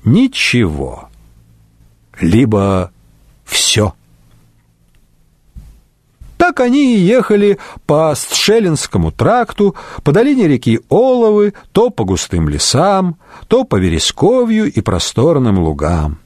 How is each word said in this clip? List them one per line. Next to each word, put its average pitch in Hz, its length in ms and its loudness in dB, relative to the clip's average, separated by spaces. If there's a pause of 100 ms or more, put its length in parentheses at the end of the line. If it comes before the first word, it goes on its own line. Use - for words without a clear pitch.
ничего, 110 1040 0 (1080)
либо 98 720 0 (520)
всё. - 500 -2 (2500)
Так 339 220 0
они 254 360 2
и 208 40 2
ехали 202 580 2 (280)
по 151 300 2
Стшелинскому 160 960 -2
тракту, 202 640 0 (280)
по 147 80 0
долине 240 360 2
реки 117 320 0 (100)
Оловы, 214 640 2 (180)
то 233 180 2
по - 140 -6
густым - 460 -2
лесам, 175 680 0 (300)
то 254 160 2
по 127 140 -2
вересковью 214 920 0
и 110 100 -2
просторным 113 800 0
лугам. 76 680 -2